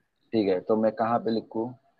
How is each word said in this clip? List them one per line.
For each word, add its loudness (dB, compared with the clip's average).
ठीक 2
है, 2
तो 0
मैं 2
कहाँ -2
पे -2
लिखूँ? -4